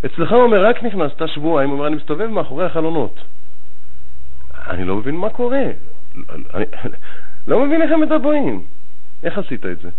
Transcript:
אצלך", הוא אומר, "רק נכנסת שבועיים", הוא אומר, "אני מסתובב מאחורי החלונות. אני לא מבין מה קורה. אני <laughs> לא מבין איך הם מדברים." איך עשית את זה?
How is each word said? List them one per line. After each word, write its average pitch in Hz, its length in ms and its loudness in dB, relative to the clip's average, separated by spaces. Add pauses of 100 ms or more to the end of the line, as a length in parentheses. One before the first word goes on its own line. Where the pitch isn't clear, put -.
אצלך", 156 260 -2
הוא 240 120 4
אומר, 208 220 2
"רק 233 180 0
נכנסת 180 440 -2
שבועיים", 147 420 -2
הוא 139 80 -2
אומר, 147 100 -4
"אני 151 80 -2
מסתובב 156 320 -2
מאחורי 175 380 -2
החלונות. 160 540 0 (1500)
אני 90 180 0
לא 95 100 0
מבין 117 200 0
מה 190 140 0
קורה. 247 360 2 (880)
אני 101 120 2 (420)
<laughs> - 400 2
לא 220 180 4
מבין 320 160 2
איך 294 100 2
הם 320 100 2
מדברים." 285 600 0 (600)
איך - 140 -2
עשית 135 280 -2
את 90 140 -2
זה? 87 200 -2